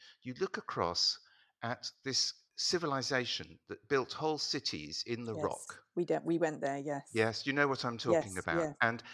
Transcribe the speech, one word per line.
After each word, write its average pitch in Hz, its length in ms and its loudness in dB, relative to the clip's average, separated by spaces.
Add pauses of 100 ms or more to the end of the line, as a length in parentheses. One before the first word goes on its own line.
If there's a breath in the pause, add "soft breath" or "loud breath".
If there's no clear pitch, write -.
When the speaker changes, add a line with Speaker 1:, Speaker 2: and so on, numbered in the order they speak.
(240 loud breath)
Speaker 1:
you 127 160 -8
look 190 180 -2
across - 600 0 (420 soft breath)
at 120 300 -6 (140)
this - 280 0 (220)
civilization 127 1120 0
that - 220 -10
built 135 240 4
whole 156 240 0
cities 78 680 -4
in 120 200 -4
the 110 100 -4
Speaker 2:
Yes, - 80 -2
Speaker 1:
rock. - 400 -4 (120)
Speaker 2:
we 175 100 0
don't, 156 180 0
we 165 140 2
went 156 240 0
there, 139 160 0
yes. 139 340 -4
Speaker 1:
Yes, 110 340 2
you 139 80 0
know 143 140 4
what 135 160 0
I'm 120 140 -2
talking 107 380 2
Speaker 2:
Yes, 90 80 -4
Speaker 1:
about. 165 160 2
Speaker 2:
yes. 156 220 0
Speaker 1:
And, 117 220 2 (100)